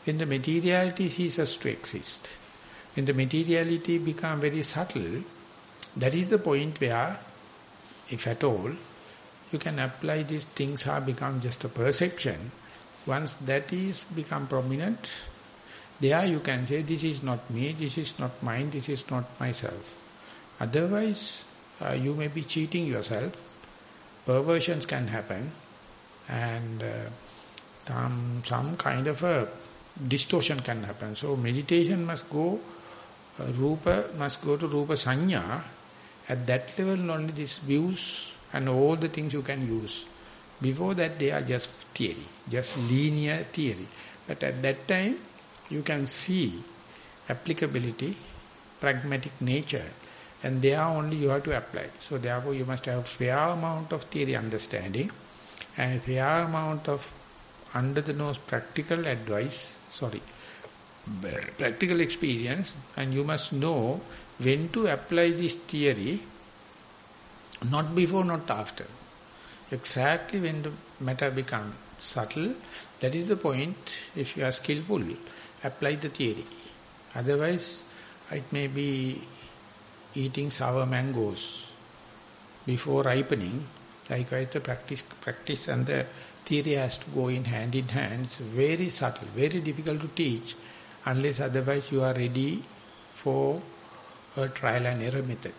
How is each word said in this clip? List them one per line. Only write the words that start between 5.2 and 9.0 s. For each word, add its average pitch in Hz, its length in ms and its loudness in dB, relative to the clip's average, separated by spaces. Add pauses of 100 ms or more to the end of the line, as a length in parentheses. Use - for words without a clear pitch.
that 131 160 4
is 180 160 2
the 214 80 6
point 151 420 2
where, 127 400 2 (880)
if 117 180 -2
at 117 160 0
all, 107 280 2 (800)